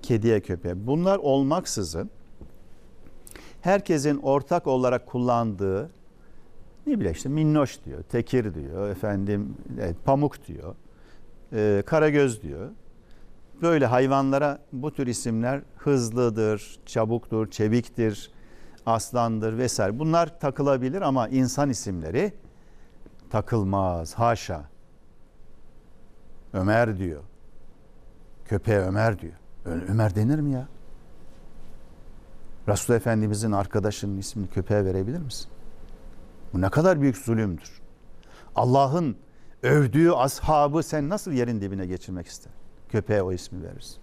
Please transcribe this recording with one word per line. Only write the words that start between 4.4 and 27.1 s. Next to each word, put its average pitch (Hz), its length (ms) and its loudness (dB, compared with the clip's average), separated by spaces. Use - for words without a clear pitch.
olarak 127 400 2
kullandığı, 117 840 0
ne 262 140 2
bileyim 90 120 2
işte - 160 -6
minnoş 151 560 2
diyor, 73 180 -12
tekir 117 520 0
diyor, 80 360 -6
efendim, 101 680 -2
e, 85 140 -2
pamuk 139 420 2
diyor, - 280 -12
e, 104 340 4
karagöz 147 560 4
diyor. 82 280 -10
Böyle 160 240 4
hayvanlara 135 720 2
bu 139 200 -6
tür 135 140 -2
isimler 120 540 -2
hızlıdır, 113 1080 2
çabuktur, 110 640 0
çeviktir, 110 800 0
aslandır 113 720 0
vesaire. 117 400 0
Bunlar 160 420 0
takılabilir 139 600 0
ama 135 260 2
insan 131 420 2
isimleri 101 600 -2
takılmaz, 98 840 0
haşa. 113 500 0
Ömer 107 460 4
diyor. 80 240 -4